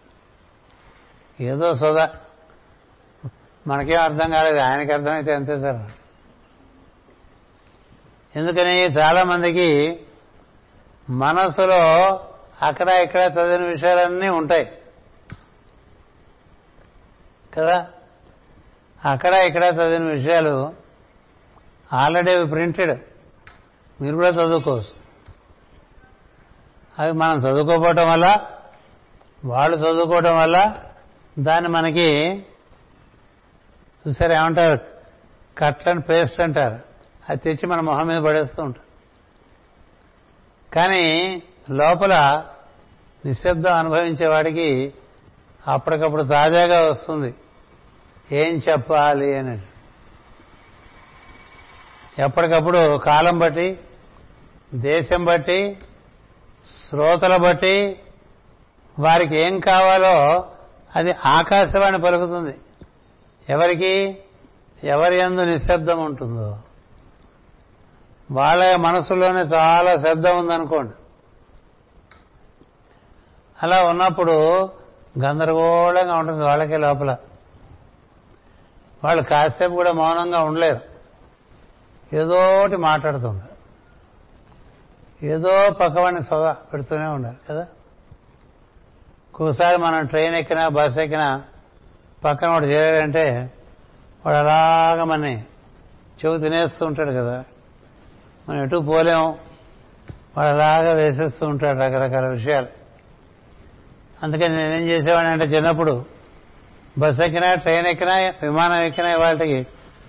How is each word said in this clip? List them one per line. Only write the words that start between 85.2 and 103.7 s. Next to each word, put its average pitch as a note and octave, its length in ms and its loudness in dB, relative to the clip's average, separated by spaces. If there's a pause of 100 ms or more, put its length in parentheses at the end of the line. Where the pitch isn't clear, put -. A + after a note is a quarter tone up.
ఏదో F#3 440 2
పక్కవాడిని F3+ 520 0
సొద D#3+ 260 -2
పెడుతూనే D3+ 580 -8
ఉండాలి C3 300 -8 (140)
కదా. D#3 120 -8 (1700)
ఒక్కోసారి E3+ 480 0
మనం D#3+ 280 -2
ట్రైన్ D#3 280 -2
ఎక్కినా, D#3+ 340 -2
బస్ D3 300 0
ఎక్కినా, D3 460 -4 (800)
పక్కన D3 240 -2
వాడు E3 180 0
చేరాడంటే D3+ 840 0 (720)
వాడు D3+ 100 0
అలాగా D#3+ 680 2
మనని D3 400 -4 (800)
చెవు D#3+ 120 0
తినేస్తూ E3 500 -2
ఉంటాడు D3 240 -4
కదా. B2+ 340 -6 (1040)
మనం D3 160 -6
ఎటు C3+ 120 -4
పోలేము, D#3+ 640 0 (1000)
వాడు D3+ 120 0
అలాగా D#3 440 2
వేసేస్తూ D3+ 540 0
ఉంటాడు C#3+ 320 -2
రకరకాల C3 500 -2
విషయాలు. B2+ 400 -2 (1500)